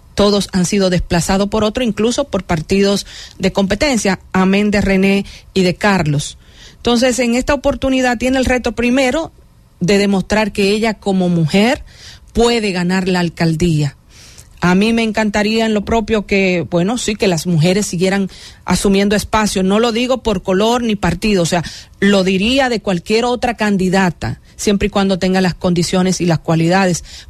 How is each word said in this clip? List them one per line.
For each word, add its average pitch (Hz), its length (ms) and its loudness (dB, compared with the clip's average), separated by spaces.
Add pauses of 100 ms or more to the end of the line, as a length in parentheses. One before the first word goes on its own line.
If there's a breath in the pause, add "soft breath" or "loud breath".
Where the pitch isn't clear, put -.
(140 loud breath)
Todos 202 380 2
han 180 140 0
sido 190 260 0
desplazados 185 580 -2
por 214 140 -2
otro, 220 200 -2
incluso 233 420 -2
por 196 180 -6
partidos 196 640 -2 (320 loud breath)
de 185 120 0
competencia, 208 680 0 (120)
amén 190 380 2
de 202 120 0
René 196 440 2 (300 loud breath)
y 190 80 2
de 180 100 2
Carlos. 160 640 0 (380 loud breath)
Entonces, 240 420 0
en 240 160 0
esta 262 220 0
oportunidad 262 640 0
tiene 254 180 0
el 262 80 2
reto 247 280 0
primero 254 580 0 (480)
de 196 180 2
demostrar 202 540 0
que 202 180 0
ella 214 260 0
como 185 340 0
mujer 175 540 2 (500 loud breath)
puede 226 380 2
ganar 180 360 -2
la 180 140 2
alcaldía. 160 760 0 (680 loud breath)
A 180 120 4
mí 214 180 2
me 226 80 0
encantaría 220 640 0
en 220 80 0
lo 202 120 -2
propio 220 420 -2
que, 185 420 0
bueno, 185 300 0
sí, 214 160 -4
que 208 120 0
las 170 200 0
mujeres 180 400 2
siguieran 190 420 -2 (340 loud breath)
asumiendo 202 520 2
espacio. 202 480 0
No 196 160 2
lo 233 120 2
digo 240 300 -2
por 202 220 -2
color 220 400 0
ni 220 120 0
partido, 185 460 0
o 165 60 2
sea, 170 160 0 (360 loud breath)
lo 196 240 4
diría 220 460 0
de 233 100 -2
cualquier 208 460 -2
otra 247 320 -2
candidata, 190 840 0 (180 soft breath)
siempre 208 300 0
y 202 40 -8
cuando 196 260 0
tenga 190 240 0
las 180 140 0
condiciones 180 640 0
y 180 60 0
las 156 120 2
cualidades 170 640 0 (260 loud breath)